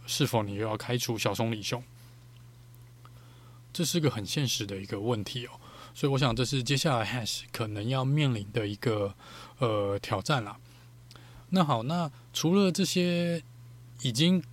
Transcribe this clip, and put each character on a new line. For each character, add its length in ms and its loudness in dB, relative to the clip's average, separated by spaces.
是 220 0
否 160 2
你 120 -4
又 120 -2
要 100 -2
开 220 -2
除 180 -2
小 160 0
松 200 0
里 100 -6
雄？ 180 -4
这 120 -2
是 160 0
个 100 4
很 160 -4
现 180 -2
实 220 -2
的 100 -6
一 80 -8
个 140 -6
问 240 0
题 240 -8
哦。 40 -14
所 140 0
以 40 2
我 60 2
想 160 4
这 100 2
是 160 0
接 160 0
下 220 2
来 80 0
Haas 360 -4
可 160 -4
能 200 -4
要 160 0
面 300 2
临 160 -6
的 160 0
一 80 -2
个， 400 0
呃， 420 2
挑 200 -2
战 220 2
啦。 160 -10
那 120 6
好， 220 2
那 260 -2
除 240 4
了 160 6
这 120 0
些 560 2
已 80 0
经 320 4